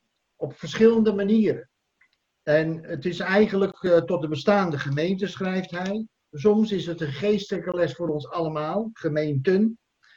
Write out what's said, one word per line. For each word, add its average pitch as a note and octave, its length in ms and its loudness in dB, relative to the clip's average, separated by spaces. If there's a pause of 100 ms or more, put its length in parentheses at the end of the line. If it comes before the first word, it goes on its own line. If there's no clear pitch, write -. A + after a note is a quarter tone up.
(360)
op D3 180 -8
verschillende A3 600 4
manieren. G3+ 560 2 (720)
En D#3+ 400 0
het D#3+ 220 -8
is E3+ 140 -4
eigenlijk, G3 640 2
eh, F3 140 6
tot E3 240 0
de D#3 60 -4
bestaande E3 520 2
gemeente, E3+ 480 -2
schrijft F#3 440 -6
hij. G3 360 -6 (240)
Soms G#3 400 2
is F3 140 -2
het E3 160 -6
een D3 100 -4
geestelijke F#3+ 640 -2
les F3 200 0
voor E3+ 160 -4
ons D3 200 -6
allemaal, E3 640 -4
gemeenten. D#3 840 0 (380)